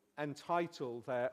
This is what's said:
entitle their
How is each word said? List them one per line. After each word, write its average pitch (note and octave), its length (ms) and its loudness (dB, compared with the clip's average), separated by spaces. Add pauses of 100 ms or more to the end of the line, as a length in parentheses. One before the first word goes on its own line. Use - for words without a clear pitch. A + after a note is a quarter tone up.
(180)
entitle D3 880 0
their B2 260 2